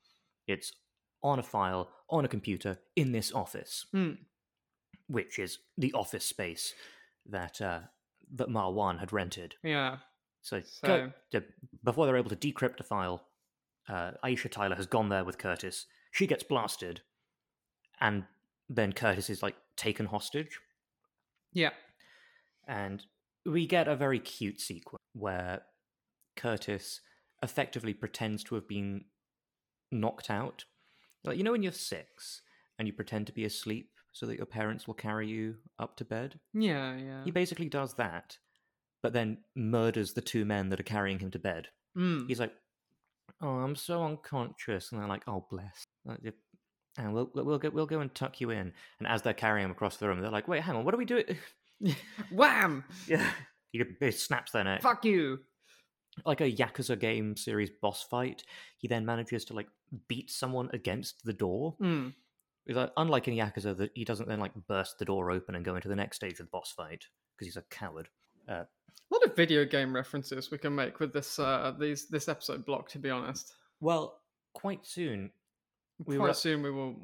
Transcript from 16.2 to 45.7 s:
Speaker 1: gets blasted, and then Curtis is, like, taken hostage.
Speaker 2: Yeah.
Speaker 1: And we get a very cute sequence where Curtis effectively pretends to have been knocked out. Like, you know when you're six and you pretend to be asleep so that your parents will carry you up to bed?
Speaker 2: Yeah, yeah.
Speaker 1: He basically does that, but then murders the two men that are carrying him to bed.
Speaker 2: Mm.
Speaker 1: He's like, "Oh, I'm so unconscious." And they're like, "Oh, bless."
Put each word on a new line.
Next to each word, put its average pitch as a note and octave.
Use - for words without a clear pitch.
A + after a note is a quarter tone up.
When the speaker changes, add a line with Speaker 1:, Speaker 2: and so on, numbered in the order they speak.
Speaker 1:
gets D3
blasted, G2+
and G#2
then A2
Curtis G2
is, G2+
like, G2+
taken G#2+
hostage. B2
Speaker 2:
Yeah. D#3+
Speaker 1:
And G2+
we E3
get E3+
a D3+
very C3+
cute -
sequence -
where F#2
Curtis -
effectively A#2
pretends G#2+
to -
have G2+
been G2+
knocked A2+
out. A2+
Like, D3+
you F#3+
know A3
when A#3
you're F#3
six -
and A2
you G2+
pretend G#2
to -
be A2
asleep G#2+
so -
that A2+
your -
parents G#2+
will A2
carry G#2+
you A2
up -
to -
bed? B2
Speaker 2:
Yeah, D3
yeah. C3+
Speaker 1:
He F3
basically E3+
does C#3
that, F2
but A#2
then A2+
murders A2+
the A#2+
two A2
men G2+
that F#2+
are -
carrying G2
him F#2+
to F#2
bed. E2+
Speaker 2:
Mm. E3+
Speaker 1:
He's B2+
like, A2+
"Oh, D#3
I'm C3+
so E3+
unconscious." D3
And A2+
they're G#2
like, G2
"Oh, F#2+
bless." F#2+